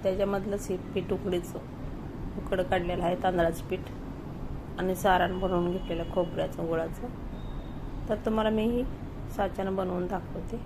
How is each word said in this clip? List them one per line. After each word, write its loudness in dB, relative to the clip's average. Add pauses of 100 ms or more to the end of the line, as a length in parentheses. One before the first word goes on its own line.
त्याच्यामधलंच 2
हे 0 (160)
पीठ 0
उकडीचं 0 (760)
उकड 0
काढलेलं 2
आहे, 4
तांदळाचं 4
पीठ -4 (880)
आणि 2
सारण 6
बनवून 2
घेतलेलं -2
खोबऱ्याचं, 0
गुळाचं. -2 (1000)
तर 0
तुम्हाला 4
मी 4
ही 4 (520)
साच्यानं 0
बनवून 0
दाखवते -4